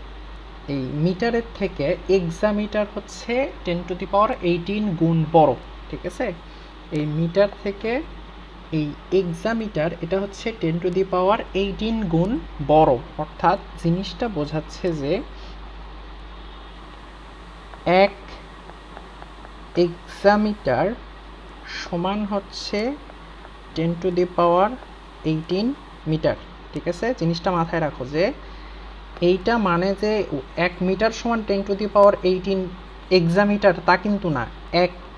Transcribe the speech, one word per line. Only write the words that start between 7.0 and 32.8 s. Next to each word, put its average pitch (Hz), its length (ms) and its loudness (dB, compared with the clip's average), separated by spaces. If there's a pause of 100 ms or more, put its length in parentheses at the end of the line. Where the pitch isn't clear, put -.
মিটার 180 320 4 (140)
থেকে 208 280 -2 (880)
এই 151 80 2 (340)
এক্সামিটার 180 680 0 (140)
এটা 175 200 0
হচ্ছে - 220 -10 (160)
ten 165 200 2
to 185 140 0
the 190 80 4 (100)
power 190 240 4 (240)
eighteen 202 340 -2 (180)
গুণ 175 160 4 (420)
বড়, 160 200 8 (300)
অর্থাৎ 175 360 2 (240)
জিনিসটা 185 440 0 (100)
বোঝাচ্ছে 151 500 -4 (140)
যে 139 120 0 (3000)
এক 202 100 4 (1700)
এক্সামিটার 202 1000 2 (960)
সমান 185 360 -2 (140)
হচ্ছে - 480 -4 (960)
ten 165 140 2 (100)
to 185 80 0 (100)
the 180 80 4 (120)
power 175 300 6 (640)
eighteen 175 360 0 (440)
মিটার, 156 260 2 (360)
ঠিক 147 200 -6
আছে? 226 140 -4 (140)
জিনিসটা 170 380 0
মাথায় 165 280 0
রাখো 175 180 -6 (100)
যে 170 100 4 (1040)
এইটা 190 240 2 (140)
মানে 175 200 4 (140)
যে 214 100 2 (540)
এক 175 80 -2 (120)
মিটার 196 340 2
সমান 233 280 0
ten 196 180 2
to 202 140 -2
the 208 160 0
power 202 180 10 (160)
eighteen 185 300 2 (580)